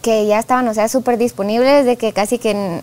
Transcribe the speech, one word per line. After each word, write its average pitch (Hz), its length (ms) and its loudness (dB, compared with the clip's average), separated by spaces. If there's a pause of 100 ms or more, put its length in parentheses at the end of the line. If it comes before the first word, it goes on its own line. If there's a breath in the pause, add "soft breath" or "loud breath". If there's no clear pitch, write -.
que 220 240 2
ya 208 140 2
estaban, 254 260 0
o 220 80 -2
sea, 220 140 0
súper 247 300 0
disponibles, 240 640 2
de 240 120 2
que 220 160 -4
casi 214 260 -2
que 226 120 -2
en 196 320 -4